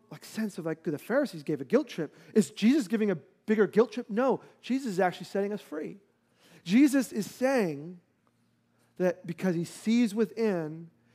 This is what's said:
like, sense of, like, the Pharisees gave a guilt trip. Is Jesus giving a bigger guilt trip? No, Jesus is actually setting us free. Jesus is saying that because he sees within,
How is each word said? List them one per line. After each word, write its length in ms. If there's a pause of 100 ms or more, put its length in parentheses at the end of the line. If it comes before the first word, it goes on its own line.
(100)
like, 120
sense 360
of, 80
like, 160
the 160
Pharisees 440
gave 200
a 20
guilt 240
trip. 260 (200)
Is 160
Jesus 380
giving 220
a 60 (300)
bigger 200
guilt 260
trip? 180
No, 320 (180)
Jesus 280
is 120
actually 260
setting 260
us 100
free. 360 (640)
Jesus 480
is 200
saying 720 (960)
that 280
because 280
he 100
sees 500
within, 760 (240)